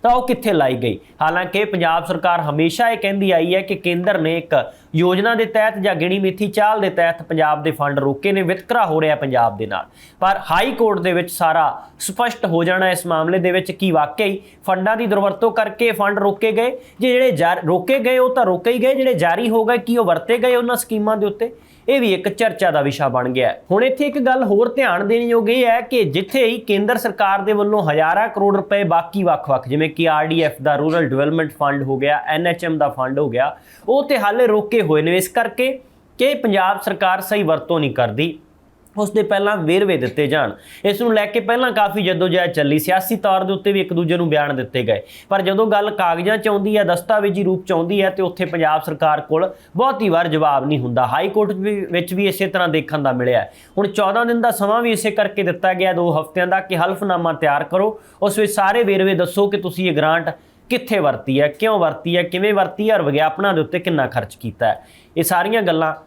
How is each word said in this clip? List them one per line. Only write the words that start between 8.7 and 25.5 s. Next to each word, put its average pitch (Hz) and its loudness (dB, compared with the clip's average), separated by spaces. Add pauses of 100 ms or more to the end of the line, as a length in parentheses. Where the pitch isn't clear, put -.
ਹੋ 160 0
ਰਿਹਾ 151 2
ਪੰਜਾਬ 123 0
ਦੇ 110 -6
ਨਾਲ। 95 -6 (340)
ਪਰ 190 2 (100)
ਹਾਈ 208 2
ਕੋਰਟ 208 0
ਦੇ 180 0
ਵਿੱਚ 175 -2
ਸਾਰਾ 160 0 (160)
ਸਪਸ਼ਟ 240 -4
ਹੋ 170 2
ਜਾਣਾ 185 2
ਇਸ 180 -4
ਮਾਮਲੇ 170 0
ਦੇ 180 0
ਵਿੱਚ 180 -2
ਕਿ 185 0
ਵਾਕਈ 190 0 (280)
ਫੰਡਾਂ 190 0
ਦੀ 233 -2
ਦੁਰਵਰਤੋਂ 196 0
ਕਰਕੇ 220 0
ਫੰਡ 202 0
ਰੋਕੇ 202 0
ਗਏ, 240 0 (300)
ਜੇ 247 2
ਜਿਹੜੇ 254 4
ਜਾ-, 170 2 (100)
ਰੋਕੇ 180 0
ਗਏ 254 2
ਉਹ 254 2
ਤਾਂ 254 2
ਰੋਕੇ 185 0
ਹੀ 240 0
ਗਏ, 262 2
ਜਿਹੜੇ 254 2
ਜਾਰੀ 175 0
ਹੋ 226 2
ਗਏ 240 2
ਕੀ 233 -2
ਉਹ 233 2
ਵਰਤੇ 220 0
ਗਏ 247 2
ਉਹਨਾਂ 240 0
ਸਕੀਮਾਂ 214 -2
ਦੇ 208 -2
ਉੱਤੇ? 208 -4 (360)
ਇਹ 269 2
ਵੀ 214 2
ਇੱਕ 185 -4
ਚਰਚਾ 196 0
ਦਾ 151 0
ਵਿਸ਼ਾ 139 -2
ਬਣ 127 -2
ਗਿਆ 127 0
ਹੈ। - -4
ਹੁਣ 208 4
ਇੱਥੇ 262 0
ਇੱਕ 285 -4
ਗੱਲ 262 2
ਹੋਰ 214 2
ਧਿਆਨ 202 0
ਦੇਣ 233 2
ਯੋਗ 233 2